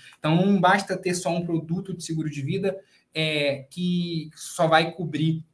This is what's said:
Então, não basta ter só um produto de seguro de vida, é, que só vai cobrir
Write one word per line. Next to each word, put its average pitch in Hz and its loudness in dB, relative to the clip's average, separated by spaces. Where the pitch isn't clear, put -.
Então, 156 2
não 196 4
basta 190 4
ter 175 -2
só 175 -2
um 175 -2
produto 170 -4
de - -12
seguro 156 -4
de 143 -8
vida, 190 -2
é, 147 -2
que 175 -2
só - -2
vai 165 4
cobrir 160 -2